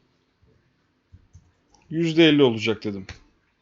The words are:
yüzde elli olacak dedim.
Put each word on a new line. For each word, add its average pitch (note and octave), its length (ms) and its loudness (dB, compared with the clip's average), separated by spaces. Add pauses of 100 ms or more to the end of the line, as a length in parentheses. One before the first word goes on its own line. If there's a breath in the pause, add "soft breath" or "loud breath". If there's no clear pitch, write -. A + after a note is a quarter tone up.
(1900)
yüzde E3 380 2
elli D3 140 4
olacak A2 420 0
dedim. G2 220 -10 (560)